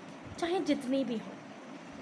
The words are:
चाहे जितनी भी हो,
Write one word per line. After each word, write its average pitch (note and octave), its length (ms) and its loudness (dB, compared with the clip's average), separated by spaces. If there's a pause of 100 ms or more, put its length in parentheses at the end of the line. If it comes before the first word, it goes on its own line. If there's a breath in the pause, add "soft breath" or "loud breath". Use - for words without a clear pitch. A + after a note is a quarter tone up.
(380)
चाहे F4 220 4
जितनी C4+ 440 4
भी A3+ 120 0
हो, F#3 160 -4 (680)